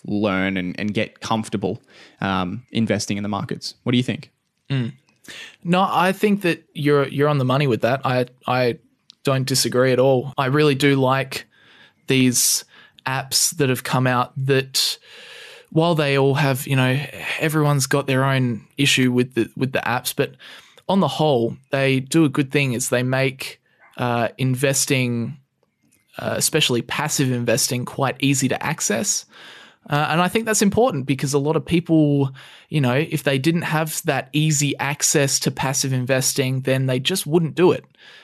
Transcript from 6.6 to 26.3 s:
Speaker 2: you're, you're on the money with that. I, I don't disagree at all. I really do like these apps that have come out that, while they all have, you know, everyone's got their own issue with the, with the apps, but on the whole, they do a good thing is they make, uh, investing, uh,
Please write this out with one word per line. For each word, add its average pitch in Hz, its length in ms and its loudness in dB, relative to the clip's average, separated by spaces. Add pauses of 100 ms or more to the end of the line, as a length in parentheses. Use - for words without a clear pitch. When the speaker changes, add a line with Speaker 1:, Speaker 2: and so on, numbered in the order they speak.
Speaker 2:
you're, 143 360 2
you're 143 200 2
on 147 80 2
the 131 80 0
money 135 220 2
with 123 140 2
that. 131 220 0
I, 127 220 0 (220)
I 123 320 0 (440)
don't 131 220 0
disagree 127 460 2
at 123 80 2
all. 135 380 2
I 135 100 0
really 147 280 4
do 139 200 4
like 135 500 0 (640)
these 127 580 2 (400)
apps - 520 -2
that 143 120 2
have 127 140 0
come 127 240 0
out 123 260 2 (120)
that, 131 520 0 (720)
while 165 220 2
they 143 240 2
all 139 160 4
have, 135 320 0
you 139 100 -2
know, 127 240 2 (400)
everyone's 147 460 2
got - 220 0
their 131 160 2
own 127 420 0 (120)
issue 135 340 2
with 123 240 0
the, 113 200 0
with 131 160 -2
the - 80 -2
apps, - 360 -4
but 135 160 -2 (560)
on 190 140 2
the 156 60 2
whole, 131 480 0 (160)
they 135 280 2
do 143 260 2
a 139 40 4
good 139 220 -2
thing 139 220 0
is 120 160 -4
they 123 140 0
make, 131 580 -4 (360)
uh, 120 320 0 (100)
investing, 131 1000 0 (800)
uh, 107 200 -6